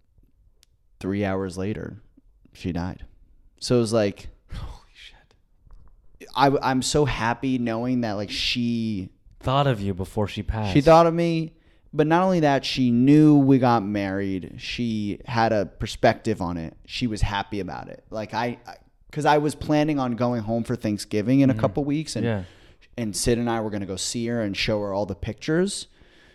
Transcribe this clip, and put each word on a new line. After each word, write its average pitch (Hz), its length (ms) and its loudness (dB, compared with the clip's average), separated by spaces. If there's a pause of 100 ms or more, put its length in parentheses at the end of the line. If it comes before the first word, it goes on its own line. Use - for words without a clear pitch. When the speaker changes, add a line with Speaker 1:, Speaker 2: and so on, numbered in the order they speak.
(1000)
Speaker 1:
three 98 240 -2
hours 95 340 -4
later, 98 440 -8 (520)
she - 180 -6
died. 87 340 -6 (540)
So 123 180 2
it - 20 6
was 110 140 0
like, 104 340 0 (260)
Speaker 2:
Holy - 180 -12 (220)
shit. - 1400 -20
Speaker 1:
I, 135 160 6 (100)
I'm 127 200 0
so 147 240 2
happy 123 520 -2
knowing 120 440 -2
that, 110 120 -2
like, 98 180 -6
she 113 760 -4 (300)
Speaker 2:
Thought 139 280 0
of 120 120 0
you 98 140 -4
before 95 340 -4
she 104 160 -8
passed. 107 300 -4
Speaker 1:
She 147 80 6
thought 165 240 8
of 165 80 2
me, 165 400 -2 (400)
but 151 140 2
not 170 160 4
only 185 180 2
that, 139 240 2
she 131 260 0
knew 147 460 8
we 135 220 6
got 117 240 4
married. 98 760 -4
She 110 680 -4
had 113 280 2
a 101 140 0
perspective - 720 -2
on 87 160 -4
it. 80 180 -10 (100)
She - 220 -6
was 104 140 -2
happy 101 380 -2
about 80 280 -10
it. - 220 -18
Like, 104 240 -10
I, 120 240 -4 (100)
I, - 80 -20 (360)
'cause 151 140 -4
I 151 120 6
was 151 180 0
planning 151 440 0
on 123 160 -2
going 120 260 -2
home 113 220 -4
for 120 120 -4
Thanksgiving 107 640 0
in 135 80 6
a - 40 2
Speaker 2:
Mm-hmm. 110 80 -2
Speaker 1:
couple 143 240 -2
weeks, 147 300 -4
and 113 100 -2
Speaker 2:
Yeah. 107 180 -2 (540)
Speaker 1:
and 107 180 -6
Sid 120 220 0
and 120 120 -2
I 113 120 -2
were 107 80 -4
gonna 101 160 -6
go 95 100 -8
see 117 300 -6
her 120 160 -2
and 98 160 -4
show 107 240 -2
her 101 100 -4
all 101 140 -2
the 95 100 -8
pictures, 165 720 -4 (480)